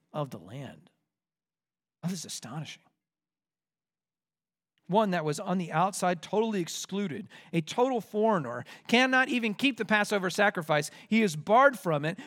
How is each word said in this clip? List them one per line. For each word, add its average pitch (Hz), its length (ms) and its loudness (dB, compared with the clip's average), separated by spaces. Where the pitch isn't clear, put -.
of 147 180 -6
the 120 80 -12
land." 113 520 -16
Oh, 165 60 -6
this 185 120 -8
is - 40 -12
astonishing. - 580 -12
One 202 220 2
that 170 140 0
was 151 140 -2
on 190 200 -2
the 165 140 -6
outside, 180 500 0
totally 214 380 -2
excluded, 185 680 -6
a 170 80 2
total 247 400 0
foreigner, 175 640 0
cannot 262 400 4
even 233 240 0
keep 247 240 0
the 226 80 -6
Passover 202 460 0
sacrifice. 165 600 0
He 220 140 4
is 175 140 2
barred 233 420 6
from 151 260 -2
it. 175 220 -4